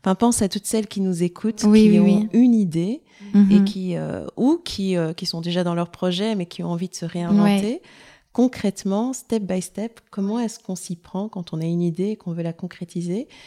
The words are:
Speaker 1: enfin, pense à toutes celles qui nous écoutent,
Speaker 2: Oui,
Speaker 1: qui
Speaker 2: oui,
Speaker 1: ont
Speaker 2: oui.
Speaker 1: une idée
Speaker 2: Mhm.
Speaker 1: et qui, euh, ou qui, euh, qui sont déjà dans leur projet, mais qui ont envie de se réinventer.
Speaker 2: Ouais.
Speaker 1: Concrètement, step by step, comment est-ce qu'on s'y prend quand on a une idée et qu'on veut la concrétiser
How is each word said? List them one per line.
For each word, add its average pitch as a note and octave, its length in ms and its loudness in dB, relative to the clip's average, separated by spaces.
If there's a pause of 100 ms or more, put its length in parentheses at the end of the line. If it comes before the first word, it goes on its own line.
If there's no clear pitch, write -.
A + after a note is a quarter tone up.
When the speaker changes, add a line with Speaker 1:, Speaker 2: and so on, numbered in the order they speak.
Speaker 1:
enfin, F#3+ 100 2
pense A#3 300 0
à G3 60 2
toutes - 180 -8
celles A3 180 -2
qui G3+ 160 -6
nous F3+ 220 -2
écoutent, G#3+ 400 -4
Speaker 2:
Oui, G#3+ 260 8
Speaker 1:
qui - 0 -
Speaker 2:
oui, G#3 100 6
Speaker 1:
ont G3+ 60 6
Speaker 2:
oui. G#3 280 4
Speaker 1:
une A#3+ 200 6
idée F#3+ 480 0 (320)
Speaker 2:
Mhm. G3+ 180 6
Speaker 1:
et G3+ 120 8
qui, F#3 340 -4
euh, - 280 -8 (120)
ou D4+ 260 2
qui, F#3+ 320 -2
euh, E3 180 -2
qui F3+ 120 -12
sont E3 160 -6
déjà F3 220 -2
dans E3+ 120 -2
leur E3+ 140 -2
projet, F#3 460 -4
mais F3+ 100 -4
qui - 180 -10
ont E3+ 80 -6
envie F3 160 -6
de - 80 -14
se - 100 -10
réinventer. G3 580 2 (100)
Speaker 2:
Ouais. F4+ 80 -8 (500)
Speaker 1:
Concrètement, A3+ 840 -2
step A3+ 300 -4
by F#3 180 -4
step, A3 380 -10 (100)
comment G3+ 300 -4
est-ce A3+ 200 -4
qu'on F#3 160 -10
s'y F3 200 -10
prend F#3+ 340 -8
quand F3+ 240 -12
on D#3+ 80 -6
a D#3+ 40 -4
une E3+ 160 -2
idée F3 300 -2
et G#3+ 40 -6
qu'on F#3 160 -10
veut E3+ 120 -6
la E3 100 -6
concrétiser F3 720 -8 (200)